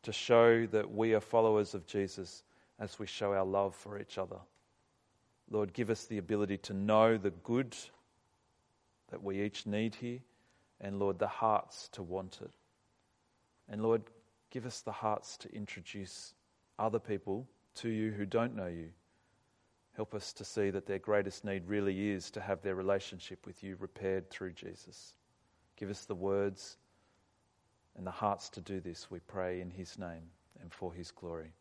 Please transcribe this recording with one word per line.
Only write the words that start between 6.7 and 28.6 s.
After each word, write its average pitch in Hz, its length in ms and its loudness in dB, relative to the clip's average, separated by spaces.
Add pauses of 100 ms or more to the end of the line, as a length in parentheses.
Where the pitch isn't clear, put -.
know 107 420 8
the 98 140 2
good 117 460 -2 (1300)
that - 120 -10
we 98 180 -2
each 104 260 -2
need 107 280 0
here, 123 240 -6 (640)
and 98 180 -4
Lord, 98 220 2
the 101 80 2
hearts - 640 0
to 101 100 -10
want 92 400 -6
it. - 80 -12 (1160)
And 104 120 -6
Lord, 113 220 4 (480)
give 123 160 -6
us - 140 -8
the 110 120 -8
hearts - 460 -2
to - 160 -14
introduce 98 800 -10 (420)
other 110 220 2
people 104 480 -2 (300)
to 117 120 -4
you 110 220 0
who 104 160 -2
don't 117 300 2
know 95 100 -4
you. 85 220 -6 (1080)
Help - 180 -6
us 104 220 -8
to 101 100 -12
see 101 260 2
that 95 160 -2
their 98 120 -2
greatest 101 460 2
need 98 220 -2
really 101 440 2
is 92 220 -4
to 107 80 -8
have 95 220 -2
their 95 120 0
relationship 95 720 -2
with - 160 -14
you 95 160 -8
repaired 95 500 -2
through 92 240 -8
Jesus. - 640 -16 (640)
Give 101 140 -6
us - 160 -8
the 104 100 -4
words 98 600 0 (1200)
and 92 80 -12
the 92 60 -4
hearts 101 400 -2
to - 100 -12